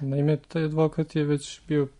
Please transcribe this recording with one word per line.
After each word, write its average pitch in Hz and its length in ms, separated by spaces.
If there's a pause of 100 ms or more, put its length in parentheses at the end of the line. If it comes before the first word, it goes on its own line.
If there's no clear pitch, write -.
Naime, 143 360
taj - 260
advokat 156 520
je 151 80
već 147 440
bio 147 200 (120)